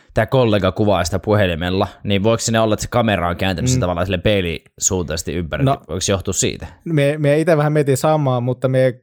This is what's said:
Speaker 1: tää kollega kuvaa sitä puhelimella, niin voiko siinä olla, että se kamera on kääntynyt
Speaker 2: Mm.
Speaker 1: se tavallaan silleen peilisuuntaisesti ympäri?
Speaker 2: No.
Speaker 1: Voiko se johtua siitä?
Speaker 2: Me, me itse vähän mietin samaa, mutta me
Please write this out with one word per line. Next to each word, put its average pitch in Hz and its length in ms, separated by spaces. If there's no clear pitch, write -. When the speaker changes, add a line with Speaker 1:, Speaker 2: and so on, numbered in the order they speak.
Speaker 1:
tää 110 120
kollega 104 460
kuvaa 101 320
sitä 92 160
puhelimella, 95 680
niin 98 200
voiko 113 180
siinä 113 220
olla, 107 100
että 104 100
se - 80
kamera 101 380
on 90 80
kääntynyt 95 340
Speaker 2:
Mm. - 20
Speaker 1:
se 127 60
tavallaan 90 260
silleen 92 160
peilisuuntaisesti 87 1120
ympäri? 82 300
Speaker 2:
No. 135 140
Speaker 1:
Voiko 92 140
se - 100
johtua 95 220
siitä? - 340
Speaker 2:
Me, 151 320
me 147 220
itse 160 180
vähän 151 160
mietin 139 240
samaa, 147 440
mutta 127 260
me 131 360